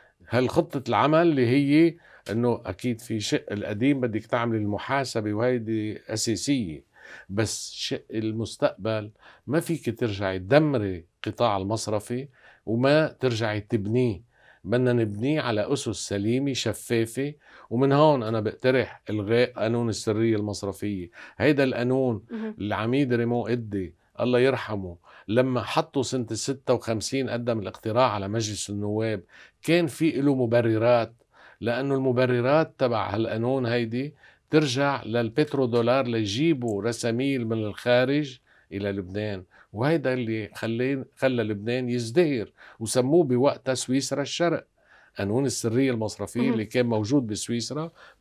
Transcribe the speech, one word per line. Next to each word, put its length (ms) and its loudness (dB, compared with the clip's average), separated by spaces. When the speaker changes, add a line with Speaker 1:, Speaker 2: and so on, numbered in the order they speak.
Speaker 1:
هالخطة 600 0
العمل 320 4
اللي 260 4
هي 480 4
إنه 340 0
أكيد 360 -4
في 180 -6
شق 320 -2
القديم 500 0
بدك 240 -4
تعمل 300 -2
المحاسبة، 760 -2
وهيدي 760 -2
أساسية، 720 -2
بس 440 -4
شق 400 -8
المستقبل 960 -4
ما 120 0
فيك 400 -4
ترجعي 400 -2
تدمري 680 2
قطاع 340 0
المصرفي 720 -4
وما 420 2
ترجعي 540 -2
تبنيه. 760 -2
بدنا 300 2
نبنيه 480 0
على 320 0
أسس 160 -4
سليمة 640 -2
شفافة، 800 -2
ومن 220 2
هون 320 6
أنا 160 -2
بقترح 720 0
إلغاء 420 2
قانون 380 0
السرية 460 0
المصرفية. 760 -4
هيدا 260 4
القانون 680 0
Speaker 2:
مهم. 280 -8
Speaker 1:
العميد 540 0
ريمون 380 0
إدي 420 -4
الله 200 2
يرحمه 580 0
لما 340 2
حطوا 420 -2
سنة 280 -2
الستة 420 -2
وخمسين 560 -2
قدم 300 -2
الاقتراح 520 0
على 160 -4
مجلس 420 -4
النواب، 540 -2
كان 260 2
في 240 0
له 240 2
مبررات، 800 2
لأنه 340 0
المبررات 840 2
تبع 380 0
هالقانون 500 -2
هيدي 480 -2
ترجع 540 2
للبترودولار 1040 2
ليجيبوا 760 0
رساميل 640 -2
من 100 -2
الخارج 800 0
إلى 200 -4
لبنان. 520 -6
وهيدا 380 0
اللي 400 -4
خلين-، 520 -4
خلى 280 0
لبنان 460 -4
يزدهر، 640 0
وسموه 440 2
بوقتها 500 2
سويسرا 480 -2
الشرق. 460 -2
قانون 280 0
السرية 460 0
المصرفية 500 -4
Speaker 2:
مهم. 120 2
Speaker 1:
اللي 120 -2
كان 200 2
موجود 420 2
بسويسرا 640 -6